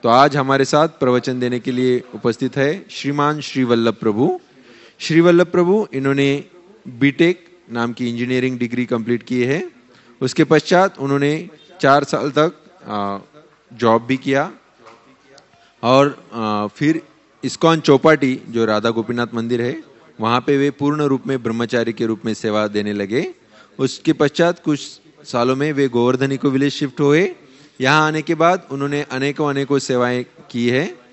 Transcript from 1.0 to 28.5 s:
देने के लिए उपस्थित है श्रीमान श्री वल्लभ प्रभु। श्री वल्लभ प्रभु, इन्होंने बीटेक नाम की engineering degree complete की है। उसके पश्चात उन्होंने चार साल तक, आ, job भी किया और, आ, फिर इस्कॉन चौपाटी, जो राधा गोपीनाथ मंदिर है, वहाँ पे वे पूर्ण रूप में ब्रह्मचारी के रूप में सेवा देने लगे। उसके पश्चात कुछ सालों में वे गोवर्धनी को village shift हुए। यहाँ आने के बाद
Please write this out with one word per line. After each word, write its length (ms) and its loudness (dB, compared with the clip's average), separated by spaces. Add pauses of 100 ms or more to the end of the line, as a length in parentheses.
देने 200 -2
के 120 -6
लिए 300 0 (140)
उपस्थित 420 -4
है 320 -2
श्रीमान 520 -2
श्री 220 -4
वल्लभ 300 2
प्रभु। 460 0 (600)
श्री 220 2
वल्लभ 260 6
प्रभु, 460 0
इन्होंने 500 0 (440)
बीटेक 600 0 (240)
नाम 220 -4
की 160 -4
engineering 500 -2
degree 260 -4
complete 380 -2
की 200 -2
है। 260 -2 (520)
उसके 220 0
पश्चात 560 2
उन्होंने 500 -2 (320)
चार 220 4
साल 280 -4
तक, 220 0 (340)
आ, 320 -6 (540)
job 320 2
भी 120 -2
किया 340 -2 (1300)
और, 500 0
आ, 340 -4
फिर 340 -2 (420)
इस्कॉन 360 2
चौपाटी, 680 4
जो 160 0
राधा 240 0
गोपीनाथ 440 -4
मंदिर 280 -4
है, 220 -6 (360)
वहाँ 220 0
पे 160 0
वे 140 0
पूर्ण 300 -2
रूप 260 0
में 160 -4
ब्रह्मचारी 500 -2
के 120 -4
रूप 200 -2
में 80 -2
सेवा 340 -2
देने 260 -4
लगे। 400 -4 (460)
उसके 340 -2
पश्चात 460 0
कुछ 420 -6 (220)
सालों 320 -2
में 180 -4
वे 140 0
गोवर्धनी 500 0
को 120 0
village 240 0
shift 260 -6
हुए। 360 2 (460)
यहाँ 260 4
आने 140 -2
के 140 -2
बाद 360 2